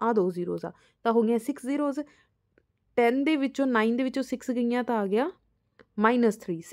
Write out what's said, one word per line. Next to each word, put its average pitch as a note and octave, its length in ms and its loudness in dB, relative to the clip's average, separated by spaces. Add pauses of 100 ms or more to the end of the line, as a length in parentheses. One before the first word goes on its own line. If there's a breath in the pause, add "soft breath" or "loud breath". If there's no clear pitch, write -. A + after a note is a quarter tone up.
ਆਹ A3+ 120 0
ਦੋ F#3 180 2
ਜ਼ੀਰੋਜ਼ F3 340 -6
ਆ, E3+ 60 -10 (320 soft breath)
ਤਾਂ A#3 100 2
ਹੋ A#3 80 4
ਗਈਆਂ A#3 180 2
ਸਿਕਸ B3+ 260 -6
ਜ਼ੀਰੋਜ਼। C#4+ 340 -2 (960 soft breath)
ਟੈਨ A#3+ 260 2
ਦੇ D#4 120 2
ਵਿੱਚੋਂ, C4+ 320 -2
ਨਾਈਨ A3+ 300 2
ਦੇ C4 60 0
ਵਿੱਚੋਂ C4 200 -2
ਸਿਕਸ - 280 -6
ਗਈਆਂ A#3+ 320 0
ਤਾਂ A#3 140 -2
ਆ G3+ 100 -2
ਗਿਆ A#3+ 240 0 (680)
ਮਾਈਨਸ A3+ 380 4
ਥ੍ਰੀ, E3+ 240 -8 (120)